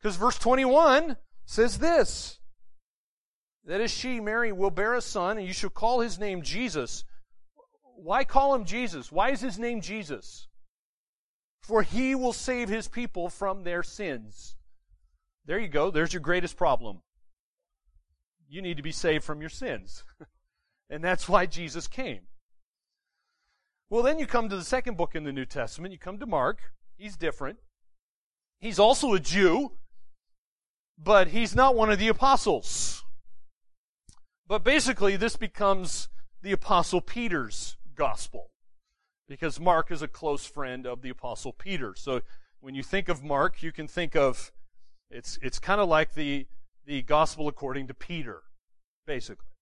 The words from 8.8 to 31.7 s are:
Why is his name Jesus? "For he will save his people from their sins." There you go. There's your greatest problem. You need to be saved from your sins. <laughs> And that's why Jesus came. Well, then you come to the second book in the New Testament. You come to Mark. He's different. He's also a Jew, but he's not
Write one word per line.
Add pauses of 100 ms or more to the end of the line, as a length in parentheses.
Why
is
his
name
Jesus? (1120)
"For
he
will
save
his
people
from
their
sins." (880)
There
you
go.
There's
your
greatest
problem. (1500)
You
need
to
be
saved
from
your
sins. (120)
<laughs>
And
that's
why
Jesus
came. (1700)
Well,
then
you
come
to
the
second
book
in
the
New
Testament.
You
come
to
Mark. (240)
He's
different. (1000)
He's
also
a
Jew, (1200)
but
he's
not